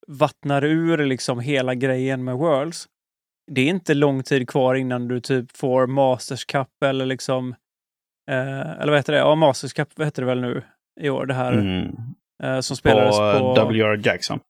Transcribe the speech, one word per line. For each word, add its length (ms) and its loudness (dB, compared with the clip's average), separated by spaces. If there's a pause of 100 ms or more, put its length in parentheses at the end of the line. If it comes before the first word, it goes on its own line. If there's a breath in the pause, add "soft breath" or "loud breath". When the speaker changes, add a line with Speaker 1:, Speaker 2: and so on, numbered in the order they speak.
Speaker 1:
vattnar 560 -2
ur 420 2
liksom 340 -2
hela 360 -2
grejen 480 -2
med 120 -4
Worlds, 520 -2 (640)
det 100 0
är 80 4
inte 240 0
lång 300 2
tid 260 0
kvar 260 2
innan 320 -2
du 120 -2
typ 380 -4
får 300 2
Masters 580 0
Cup 400 -4
eller 200 0
liksom, 500 -4 (760)
eh, 280 -4
eller 300 -6
vad 100 4
heter 140 -4
det? 60 2
Ja, 160 4
Masters 380 2
Cup, 220 -4
vad 120 -2
heter 140 -6
det 40 -2
väl 160 0
nu 220 -4 (380)
i 80 -2
år? 160 -2
Det 80 -4
här, 200 -2
Speaker 2:
Mm. 380 0 (520)
Speaker 1:
eh, 160 -2
som 180 -6
spelades 400 4
Speaker 2:
På, 220 4
Speaker 1:
på 220 4
Speaker 2:
eh, 40 6
W 180 2
R 200 2
Jackson. 360 -2 (100)